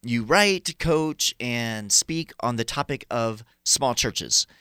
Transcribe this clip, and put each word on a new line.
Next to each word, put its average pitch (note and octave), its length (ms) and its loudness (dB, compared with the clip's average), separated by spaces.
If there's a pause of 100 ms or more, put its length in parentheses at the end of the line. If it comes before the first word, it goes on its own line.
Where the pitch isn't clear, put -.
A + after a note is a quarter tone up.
You A#2 220 -2
write, F#3 540 2
coach, D#3+ 600 0
and A#2 500 -4
speak D#3+ 520 0
on A#2+ 160 -2
the A2+ 80 0
topic C#3 440 -6
of A2+ 360 -4 (180)
small B2+ 320 2
churches. - 500 0 (160)